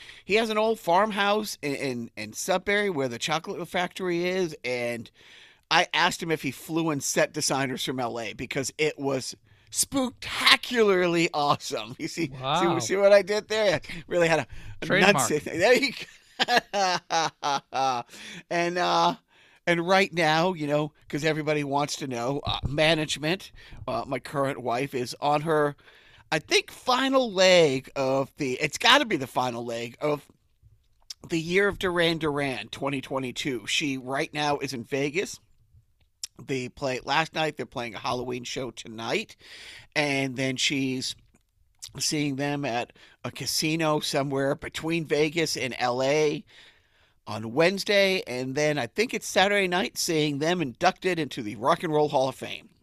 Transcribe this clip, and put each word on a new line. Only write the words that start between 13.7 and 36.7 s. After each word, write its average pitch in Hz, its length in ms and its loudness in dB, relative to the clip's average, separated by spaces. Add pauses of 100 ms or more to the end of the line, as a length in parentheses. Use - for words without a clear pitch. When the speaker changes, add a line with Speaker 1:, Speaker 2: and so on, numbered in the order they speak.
Speaker 1:
I - 300 -8
really 170 220 2
had 160 140 4
a, 117 60 -10 (360)
a - 20 -6
Speaker 2:
Trademark. 180 460 4
Speaker 1:
nuts. 151 140 0
There 196 280 4
you 254 200 2 (540)
go. 151 1600 0
<laughs> - 0 - (480)
And, 175 260 0
uh, 175 380 2 (500)
and 170 220 2
right 196 260 4
now, 165 400 4
you 147 140 -4
know, 151 240 0 (180)
'cause 147 140 -4
everybody 151 400 0
wants 143 340 0
to 151 100 -8
know, 127 380 -2
uh, - 220 -2
management, 156 840 0 (360)
uh, 117 180 -4
my 127 140 -4
current 139 420 -2
wife 120 320 -2
is 123 280 -4
on 147 200 2
her, 151 340 2 (560)
I 160 80 2
think, 392 300 0
final 254 640 2
leg 175 640 6
of 135 420 0
the, 131 240 -2
it's - 160 -2
gotta 262 280 6
be 208 120 -2
the 131 100 -4
final 120 380 -2
leg 117 360 -8
of 147 240 -2 (1040)
the 170 100 0
Year 180 280 2
of 175 120 -2
Duran 170 380 2
Duran 139 500 -2
twenty 139 340 -4
twenty-two. 127 640 -4
She 139 320 -2
right 135 360 -4
now 147 240 0
is 135 160 -6
in 117 100 -8
Vegas. 143 560 -4 (1040)
They 127 240 -4
played 127 380 -6